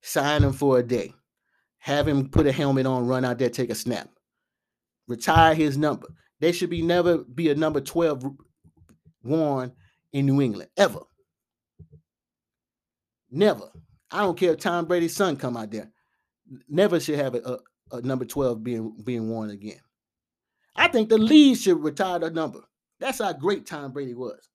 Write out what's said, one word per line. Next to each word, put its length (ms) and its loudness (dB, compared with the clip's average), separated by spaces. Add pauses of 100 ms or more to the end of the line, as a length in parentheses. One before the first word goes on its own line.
Sign 420 -2
him 100 -2
for 260 2
a 40 -2
day. 300 -6 (680)
Have 280 -2
him 220 -2
put 180 2
a 40 2
helmet 340 0
on, 220 -2
run 180 0
out 120 -2
there, 120 0
take 200 -4
a 60 -4
snap. 340 -6 (1000)
Retire 460 6
his 240 2
number. 300 -2 (320)
There 140 2
should 160 -2
be 120 -4
never 380 2
be 300 -2
a 60 2
number 260 0
twelve 420 -2 (1000)
worn 500 -2 (400)
in 120 0
New 160 4
England, 360 -2
ever. 240 2 (2250)
Never. 400 0 (400)
I 120 -4
don't 160 0
care 160 2
if 60 -4
Tom 260 -2
Brady's 300 0
son 200 0
come 220 -6
out 140 -10
there. 200 -10 (800)
Never 300 2
should 200 -4
have 160 -2
a, 240 -6 (320)
a, 60 -10
a 40 -10
number 220 -4
twelve 400 -2
being, 400 -6
being 240 -4
worn 220 -6
again. 320 -16 (920)
I 120 2
think 220 0
the 80 6
league 400 8
should 260 2
retire 360 -2
the 100 -2
number. 320 -6 (380)
That's 180 -6
how 160 -4
great 320 -2
Tom 260 -12
Brady 220 -8
was. 420 -12